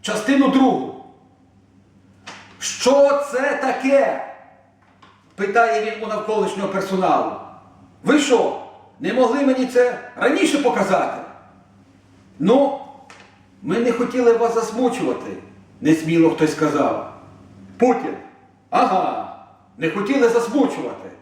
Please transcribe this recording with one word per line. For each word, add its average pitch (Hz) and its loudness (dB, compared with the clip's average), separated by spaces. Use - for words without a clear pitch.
частину 269 0
другу. - 0
«Що 277 2
це 277 -2
таке?» 269 0
питає 220 2
він 214 -6
у 208 -8
навколишнього 202 -4
персоналу. 185 -2
«Ви 294 4
що, - 0
не 220 -4
могли 254 2
мені 254 2
це 247 0
раніше 294 0
показати?» 196 0
«Ну, 247 2
ми 202 -2
не 240 0
хотіли 240 2
вас 233 0
засмучувати», 220 -4
несміло 160 2
хтось 156 0
сказав. 147 -2
Путін: - 0
«Ага, - 0
не 160 -2
хотіли 233 2
засмучувати. 226 -2